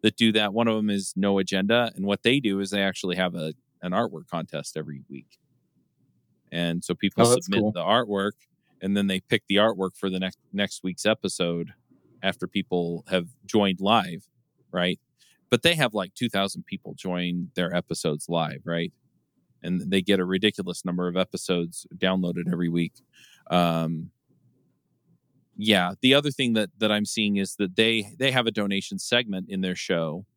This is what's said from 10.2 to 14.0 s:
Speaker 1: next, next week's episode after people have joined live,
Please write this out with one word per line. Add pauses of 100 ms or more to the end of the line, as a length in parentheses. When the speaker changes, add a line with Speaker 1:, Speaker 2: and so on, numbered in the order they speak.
Speaker 1:
next, (140)
next
week's
episode (500)
after
people
have (180)
joined
live, (460)